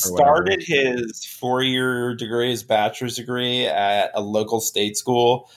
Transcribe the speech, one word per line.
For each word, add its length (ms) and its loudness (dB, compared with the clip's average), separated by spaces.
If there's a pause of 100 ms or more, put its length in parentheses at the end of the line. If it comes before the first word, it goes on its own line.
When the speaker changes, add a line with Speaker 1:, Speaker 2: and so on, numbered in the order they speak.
Speaker 1:
or 60 -2
whatever. 180 4
Speaker 2:
started 340 2
his 640 0
four-year 880 -2
degree, 360 -2
his 120 -4
bachelor's 540 0
degree 480 -2
at 500 2
a 60 -2
local 400 0
state 360 -2
school, 600 2